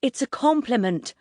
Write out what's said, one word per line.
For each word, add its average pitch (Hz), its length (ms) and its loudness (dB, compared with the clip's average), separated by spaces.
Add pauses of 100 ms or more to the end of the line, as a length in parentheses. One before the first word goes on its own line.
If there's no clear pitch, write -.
It's 262 200 -2
a 269 60 -2
compliment 240 920 0